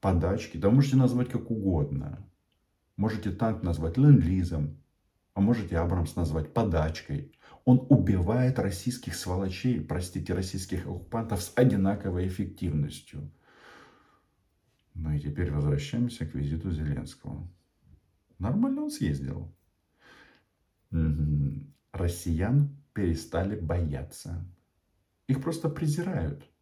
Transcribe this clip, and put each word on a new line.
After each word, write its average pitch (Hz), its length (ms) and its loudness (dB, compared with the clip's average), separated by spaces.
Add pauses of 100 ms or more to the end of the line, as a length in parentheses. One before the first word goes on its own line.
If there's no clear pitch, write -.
Подачки, 90 560 0
да 78 120 2
вы 117 60 6
можете 135 220 6
назвать 123 320 4
как - 220 -6
угодно. 82 720 -2 (760)
Можете 107 320 -2
танк 107 320 -2
назвать 82 340 -2
ленд-лизом, 90 800 6 (560)
а - 60 -6
можете - 380 2
Абрамс 87 400 0
назвать 78 360 -2
подачкой. 92 760 -2 (320)
Он 127 260 6
убивает 107 720 4
российских - 560 -4
сволочей, 95 640 -2
простите, 92 540 -4
российских 92 520 -4
оккупантов 101 560 -4
с - 140 -10
одинаковой 98 720 2
эффективностью. 78 1040 -4 (1600)
Ну 78 180 -4
и 73 60 0
теперь 73 300 -2
возвращаемся 73 760 -2
к - 80 -10
визиту 80 380 -4
Зеленского. 76 760 -6 (880)
Нормально 240 460 0
он 302 80 -6
съездил. - 640 -4 (1400)
Мгм. 76 840 0 (200)
Россиян 92 840 0 (180)
перестали 95 640 -2
бояться. 85 880 -4 (840)
Их 135 140 0
просто 160 280 -4
презирают. 151 800 -2 (120)